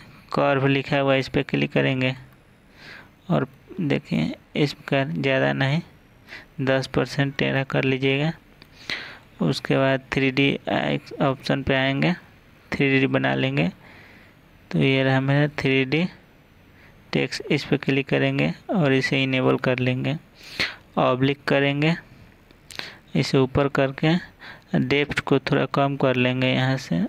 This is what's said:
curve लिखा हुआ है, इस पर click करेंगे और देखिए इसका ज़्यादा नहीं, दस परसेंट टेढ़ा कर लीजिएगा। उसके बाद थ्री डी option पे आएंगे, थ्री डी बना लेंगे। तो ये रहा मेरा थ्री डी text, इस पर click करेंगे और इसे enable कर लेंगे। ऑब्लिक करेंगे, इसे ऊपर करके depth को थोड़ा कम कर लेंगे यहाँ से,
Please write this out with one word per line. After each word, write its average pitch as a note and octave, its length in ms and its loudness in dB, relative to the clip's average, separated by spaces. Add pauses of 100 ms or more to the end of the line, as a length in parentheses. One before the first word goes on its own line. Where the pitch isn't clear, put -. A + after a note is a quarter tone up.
(320)
curve C#3 340 2
लिखा C#3 320 0
हुआ C#3 140 2
है, C3+ 60 4
इस C3 100 -4
पर C#3 160 0
click C#3+ 280 -2
करेंगे C3 420 0 (1160)
और C#3+ 160 2 (360)
देखिए D3 520 -2 (220)
इसका C#3+ 480 0
ज़्यादा C#3 500 0
नहीं, C#3 260 0 (840)
दस C3 260 2
परसेंट C#3 480 -2
टेढ़ा C3+ 280 0
कर C#3 200 -2
लीजिएगा। C3+ 480 0 (1080)
उसके D3 340 0
बाद C3+ 360 0
थ्री C3+ 200 2
डी C#3 220 2 (680)
option C#3 400 0
पे C3+ 140 0
आएंगे, C#3 360 0 (600)
थ्री C#3+ 180 2
डी C3+ 180 4
बना C3 260 0
लेंगे। C3+ 340 0 (1000)
तो E3+ 80 -2
ये C3+ 260 4
रहा C3 180 2
मेरा C#3+ 320 2
थ्री C3+ 320 2
डी D3+ 180 0 (1080)
text, C#3 320 -2
इस - 200 -2
पर - 140 0
click C#3 300 -2
करेंगे C#3 440 0 (180)
और D#3+ 220 2
इसे C3+ 300 2
enable C3 360 2
कर B2+ 200 0
लेंगे। C3 380 -2 (840)
ऑब्लिक C3+ 440 2
करेंगे, C#3+ 500 2 (1200)
इसे D3 240 2
ऊपर C3+ 320 2
करके C#3 440 0 (640)
depth C#3 420 0
को - 200 2
थोड़ा C#3+ 260 0
कम C#3 300 0
कर C3 200 2
लेंगे B2+ 300 0
यहाँ C3 320 0
से, E3+ 300 -2